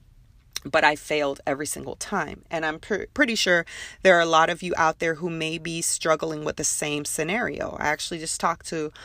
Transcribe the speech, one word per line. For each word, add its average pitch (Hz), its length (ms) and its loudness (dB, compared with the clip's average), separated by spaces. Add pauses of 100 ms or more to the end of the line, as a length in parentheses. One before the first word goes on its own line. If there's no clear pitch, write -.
(640)
But 156 200 2
I 151 100 6
failed 147 520 -2
every 143 200 -2
single 135 300 -8
time. - 540 -6
And 160 160 -4
I'm 156 120 -4
pr-, 190 360 -4
pretty 247 200 2
sure 175 300 4 (380)
there 185 140 10
are 170 40 8
a 170 60 4
lot 165 240 6
of 175 120 -6
you 175 140 -4
out 160 220 2
there 165 160 0
who 165 160 -6
may 160 280 -4
be 165 240 -6
struggling 156 640 0
with 151 120 -2
the 156 80 -4
same 147 400 -2
scenario. 156 760 -4
I - 60 -2
actually 156 340 -4
just 160 200 -6
talked 170 280 -2
to 156 240 -6 (120)